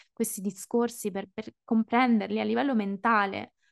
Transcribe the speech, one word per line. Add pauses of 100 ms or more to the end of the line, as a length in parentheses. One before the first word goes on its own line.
(120)
questi
discorsi
per,
per (140)
comprenderli
a
livello
mentale, (180)